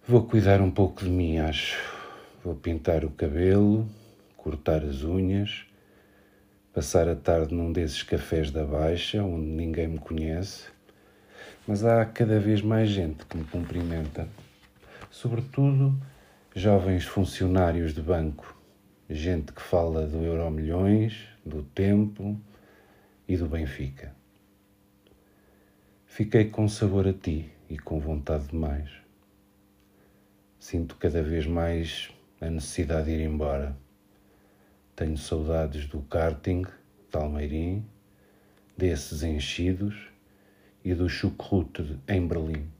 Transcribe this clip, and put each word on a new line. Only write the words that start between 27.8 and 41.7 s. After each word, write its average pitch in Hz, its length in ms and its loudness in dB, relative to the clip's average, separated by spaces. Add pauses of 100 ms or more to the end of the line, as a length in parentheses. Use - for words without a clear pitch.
vontade 76 500 -4
de 78 60 -8
mais. 73 480 -4 (1600)
Sinto - 280 -4
cada 82 260 0
vez 80 240 0
mais 82 640 -2 (320)
a 82 80 -6
necessidade 80 560 -2
de 78 60 -2
ir 78 100 0
embora. 71 560 -4 (1160)
Tenho 78 200 -2
saudades 78 720 -2
do 73 160 -8
karting, 82 640 -2
de - 520 -14
Almeirim, 80 720 -2 (880)
desses 82 460 0
enchidos 87 840 -2 (760)
e 90 120 0
do 90 120 0
chucrute 87 1000 -2